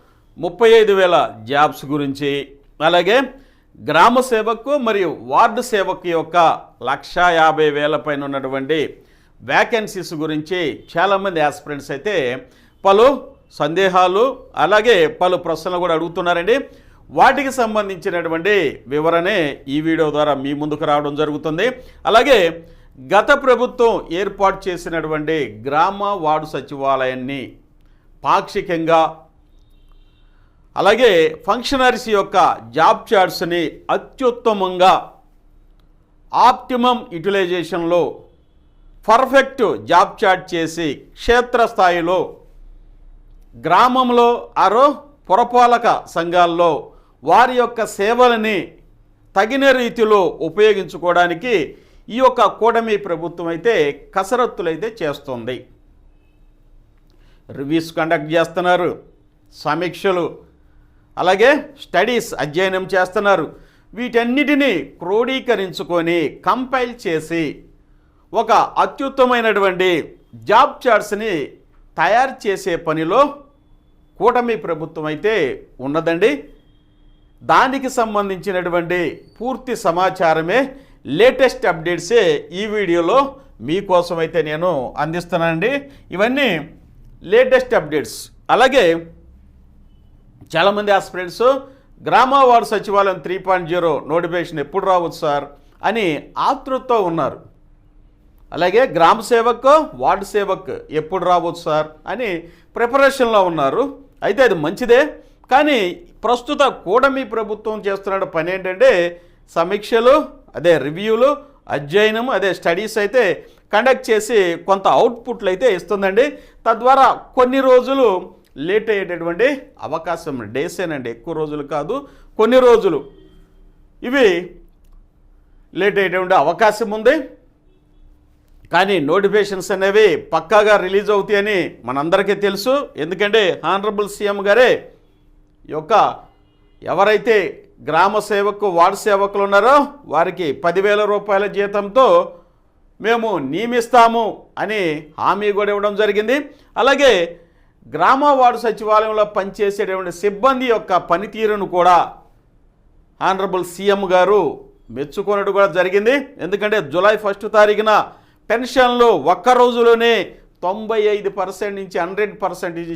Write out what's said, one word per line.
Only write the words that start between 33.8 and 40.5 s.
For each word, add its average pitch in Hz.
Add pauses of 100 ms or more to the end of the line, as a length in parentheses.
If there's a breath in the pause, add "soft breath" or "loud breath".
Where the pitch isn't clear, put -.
అత్యుత్తమంగా 196 (1600)
ఆప్టిమమ్ 247 (140)
యుటిలైజేషన్లో 175 (1080)
పర్ఫెక్ట్ 262 (260)
జాబ్ 185
చార్ట్ 190